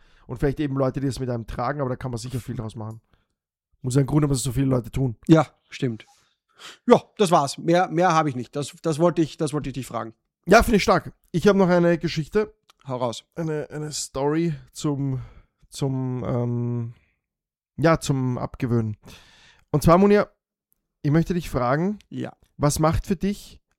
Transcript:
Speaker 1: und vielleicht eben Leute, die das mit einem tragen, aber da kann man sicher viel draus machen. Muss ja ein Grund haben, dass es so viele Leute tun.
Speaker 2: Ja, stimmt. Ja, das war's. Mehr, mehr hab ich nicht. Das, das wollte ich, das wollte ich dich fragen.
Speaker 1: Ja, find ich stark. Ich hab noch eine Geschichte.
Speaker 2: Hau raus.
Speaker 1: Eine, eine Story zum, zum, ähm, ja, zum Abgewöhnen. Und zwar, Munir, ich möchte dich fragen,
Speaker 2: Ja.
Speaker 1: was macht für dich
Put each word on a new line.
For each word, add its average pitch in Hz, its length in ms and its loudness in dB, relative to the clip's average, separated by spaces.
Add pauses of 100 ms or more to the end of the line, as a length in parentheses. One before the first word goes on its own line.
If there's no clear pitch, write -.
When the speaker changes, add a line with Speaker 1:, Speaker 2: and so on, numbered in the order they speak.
(280)
Speaker 1:
und 127 100 -12
vielleicht 139 220 -2
eben 143 180 -4
Leute, 135 220 -2
die 135 80 -4
das 120 120 -6
mit 127 100 -6
einem 117 180 -6
tragen, 131 340 -6
aber 131 80 -4
da 127 60 -4
kann 127 160 -10
man 120 60 -8
sicher 123 220 -8
viel 113 160 -10
draus 110 200 -10
machen. 110 240 -12 (800)
Muss 127 140 -4
ja 143 60 6
ein 135 60 2
Grund 147 160 2
haben, 147 60 0
dass 139 100 0
es - 40 -6
so 135 80 -4
viele 131 140 0
Leute 131 260 0
tun. 127 240 -4 (140)
Speaker 2:
Ja, 160 180 8 (220)
stimmt. 117 360 -6 (800)
Ja, 233 160 6 (160)
das 180 140 2
war's. 147 260 2
Mehr, 170 300 2
mehr 170 260 2
hab 156 140 2
ich 131 80 -4
nicht. 120 180 -10
Das, 143 280 -8
das 156 180 -4
wollte 170 220 2
ich, - 160 -2
das 151 160 -4
wollte 151 160 -6
ich 123 40 -10
dich 127 140 -10
fragen. 113 260 -8 (320)
Speaker 1:
Ja, 208 180 8
find 233 120 2
ich 185 80 4
stark. - 300 0 (180)
Ich 165 160 2
hab 202 80 6
noch 190 140 4
eine 170 280 4
Geschichte. 170 560 -4 (320)
Speaker 2:
Hau 131 120 -6
raus. 120 260 -6 (120)
Speaker 1:
Eine, 156 340 -6
eine 151 240 -10
Story 151 600 -2 (200)
zum, 139 480 -4 (480)
zum, 131 580 -6
ähm, 120 640 -4 (840)
ja, 160 240 2
zum 127 360 -2
Abgewöhnen. 117 600 -4 (720)
Und 151 120 0
zwar, 165 140 8
Munir, 202 320 4 (720)
ich 143 100 0
möchte 165 220 2
dich 175 160 -4
fragen, 151 500 -2 (100)
Speaker 2:
Ja. 127 240 -10 (240)
Speaker 1:
was 143 220 0
macht 156 280 0
für 196 80 0
dich - 460 -8 (180)